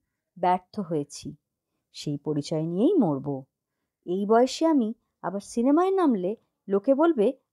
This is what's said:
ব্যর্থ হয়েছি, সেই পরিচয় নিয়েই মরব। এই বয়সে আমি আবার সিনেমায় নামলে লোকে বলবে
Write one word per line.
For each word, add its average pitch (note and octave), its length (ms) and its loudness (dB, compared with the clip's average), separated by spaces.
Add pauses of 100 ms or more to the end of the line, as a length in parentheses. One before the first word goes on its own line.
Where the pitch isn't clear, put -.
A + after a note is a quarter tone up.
(380)
ব্যর্থ F#3 420 -2
হয়েছি, D3 560 -8 (560)
সেই - 260 -8
পরিচয় D#3 480 -4
নিয়েই F#3+ 280 0
মরব। C#3+ 500 0 (600)
এই F#3+ 200 -4
বয়সে A#3 400 2
আমি C4 280 2 (280)
আবার F#3 180 -6
সিনেমায় D4 520 0
নামলে A#3 440 0 (320)
লোকে G3+ 280 2
বলবে C#4 380 2 (200)